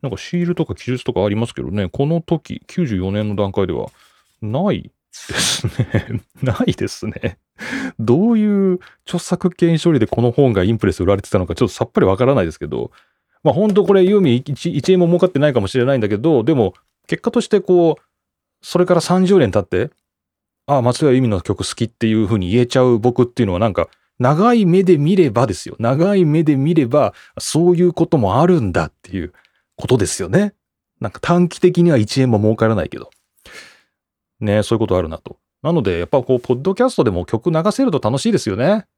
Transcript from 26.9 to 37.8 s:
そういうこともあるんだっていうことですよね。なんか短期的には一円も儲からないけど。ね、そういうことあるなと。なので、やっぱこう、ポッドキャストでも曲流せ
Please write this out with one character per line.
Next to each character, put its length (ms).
そ 320
う 40
い 60
う 100
こ 140
と 140
も 200
あ 60
る 160
ん 100
だ 140
っ 160
て 160
い 60
う 100
こ 120
と 100
で 80
す 160
よ 80
ね。 240
な 100
ん 20
か 80
短 300
期 100
的 220
に 80
は 80
一 240
円 80
も 100
儲 160
か 120
ら 80
な 100
い 40
け 100
ど。 100
ね、 220
そ 140
う 20
い 0
う 20
こ 60
と 100
あ 60
る 80
な 80
と。 220
な 100
の 80
で、 160
や 80
っ 20
ぱ 140
こ 140
う、 40
ポ 140
ッ 80
ド 140
キ 80
ャ 80
ス 60
ト 60
で 60
も 160
曲 240
流 220
せ 120